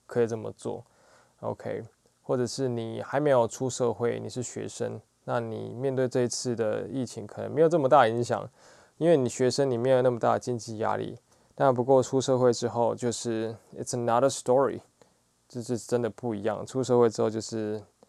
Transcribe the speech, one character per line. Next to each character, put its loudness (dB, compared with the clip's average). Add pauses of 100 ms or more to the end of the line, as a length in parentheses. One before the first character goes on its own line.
可 -2
以 2
这 -4
么 -8
做。 -10 (560)
OK， -8 (400)
或 -2
者 0
是 -4
你 -6
还 -4
没 2
有 6
出 -6
社 -2
会， -2
你 -10
是 -8
学 -8
生， -8 (240)
那 -2
你 -8
面 -2
对 2
这 0
一 2
次 -4
的 -2
疫 -4
情 -12
可 -12
能 -8
没 0
有 8
这 4
么 4
大 8
影 0
响， -4 (500)
因 2
为 8
你 2
学 0
生 2
你 0
没 0
有 6
那 4
么 -2
大 4
的 0
经 -4
济 -10
压 -2
力。 -6 (380)
但 4
不 0
过 6
出 0
社 2
会 4
之 -4
后， 0
就 -2
是 -4 (220)
it's -8
another 2
story， 2 (680)
这 -10
是 -4
真 -2
的 -2
不 -6
一 -6
样。 -4
出 -4
社 2
会 6
之 -4
后 2
就 -4
是 -6 (280)